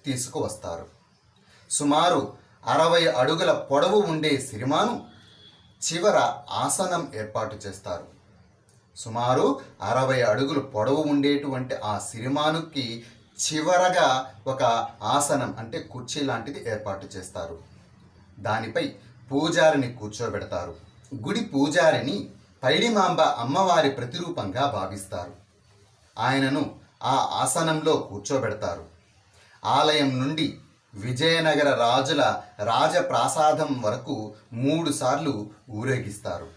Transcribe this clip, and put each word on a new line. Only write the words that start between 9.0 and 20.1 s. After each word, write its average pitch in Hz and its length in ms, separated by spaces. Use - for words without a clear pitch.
సుమారు 120 420
అరవై 127 400
అడుగులు 135 380
పొడవు 131 440
ఉండేటువంటి 139 600
ఆ - 80
సిరిమానుకి 143 760
చివరగా 175 640
ఒక 131 160
ఆసనం, 127 560
అంటే 113 200
కుర్చీ 123 380
లాంటిది 117 320
ఏర్పాటు 98 340
చేస్తారు. 87 420
దానిపై 107 380
పూజారిని 147 680
కూర్చోబెడతారు. 101 760